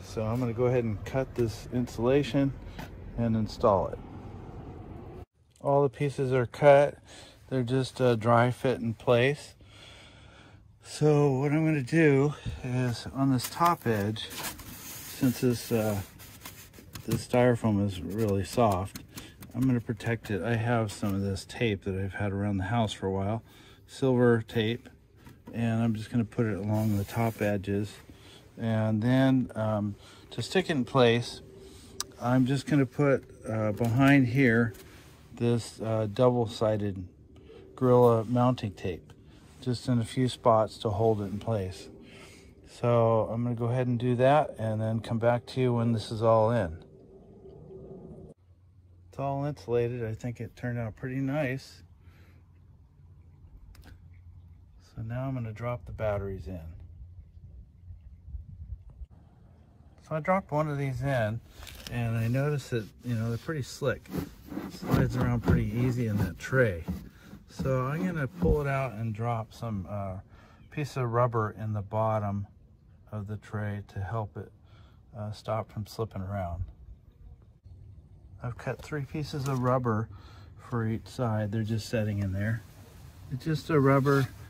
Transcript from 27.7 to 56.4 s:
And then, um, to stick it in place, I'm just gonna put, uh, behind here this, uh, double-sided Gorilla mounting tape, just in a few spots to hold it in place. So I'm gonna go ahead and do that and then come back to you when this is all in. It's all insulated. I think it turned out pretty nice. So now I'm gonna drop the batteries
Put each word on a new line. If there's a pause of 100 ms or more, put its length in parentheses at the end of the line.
And
then,
um, (340)
to
stick
it
in
place, (800)
I'm
just
gonna
put, (200)
uh,
behind
here (600)
this,
uh,
double-sided (720)
Gorilla
mounting
tape, (480)
just
in
a
few
spots
to
hold
it
in
place. (800)
So
I'm
gonna
go
ahead
and
do
that
and
then
come
back
to
you
when
this
is
all
in. (2250)
It's
all
insulated.
I
think
it
turned
out
pretty
nice. (3000)
So
now
I'm
gonna
drop
the
batteries